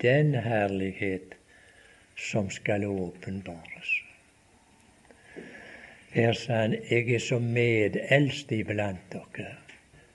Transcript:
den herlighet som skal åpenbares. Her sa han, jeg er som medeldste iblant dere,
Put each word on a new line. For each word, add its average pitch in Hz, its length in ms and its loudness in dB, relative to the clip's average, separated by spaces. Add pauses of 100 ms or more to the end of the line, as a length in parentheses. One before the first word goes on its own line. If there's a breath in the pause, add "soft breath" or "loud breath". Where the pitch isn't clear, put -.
den 143 340 6
herlighet 98 1040 -2 (800 soft breath)
som 104 340 -4
skal 104 380 -2
åpenbares. 92 1040 -8 (2250 loud breath)
Her 117 160 6
sa 110 300 0
han, 110 120 2 (140)
jeg 117 240 2
er 117 80 2
som 120 320 0
medeldste 117 1120 2
iblant 104 500 -4
dere, - 400 -12 (640 soft breath)